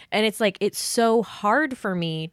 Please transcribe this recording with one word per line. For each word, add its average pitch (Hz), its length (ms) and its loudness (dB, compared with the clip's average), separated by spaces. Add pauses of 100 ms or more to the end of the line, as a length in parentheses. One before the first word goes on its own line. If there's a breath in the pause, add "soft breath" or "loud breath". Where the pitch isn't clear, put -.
(120)
And 214 120 0
it's 220 160 -2
like, 208 200 0
it's 202 200 -2
so 226 440 2
hard 254 560 0
for 196 160 -2
me 160 380 -4